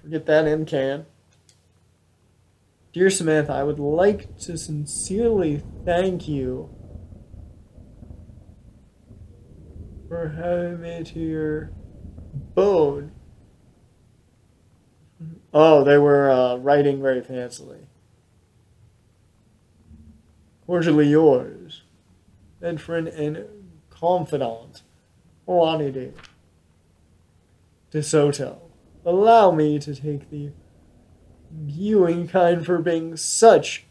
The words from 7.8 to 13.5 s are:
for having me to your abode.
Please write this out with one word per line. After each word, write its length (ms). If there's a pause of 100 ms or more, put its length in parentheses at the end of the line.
for 220
having 520
me 220
to 160
your 520 (600)
abode. 800 (2500)